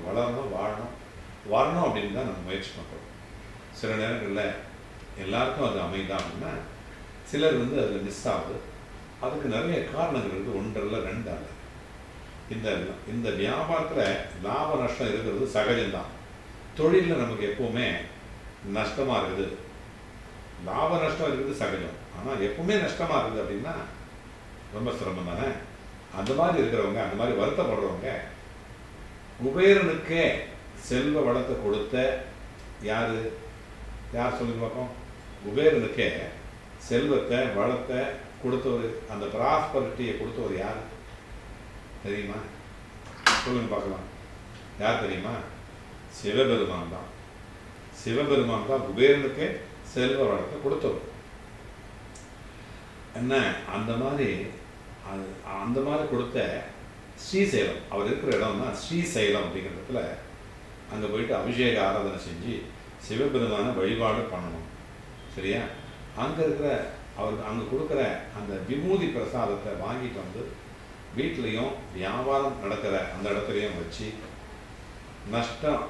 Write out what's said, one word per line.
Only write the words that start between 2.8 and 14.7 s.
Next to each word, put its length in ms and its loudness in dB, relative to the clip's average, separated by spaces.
சில 220 0
நேரங்கள்ல 560 0
எல்லாருக்கும் 500 2
அது 100 0
அமையுதா 360 0
அப்படின்னா, 360 -4
சிலர் 320 6
வந்து 200 2
அதுல 240 2
மிஸ் 260 -4
ஆகுது. 320 0
அதுக்கு 300 0
நிறைய 340 2
காரணங்கள் 480 0
இருக்கு, 260 -2
ஒன்றல்ல, 400 0
ரெண்டு 320 -2
அல்ல. 120 -4
இந்த, 260 0
இந்த 220 0
வியாபாரத்துல 840 2
லாப 320 2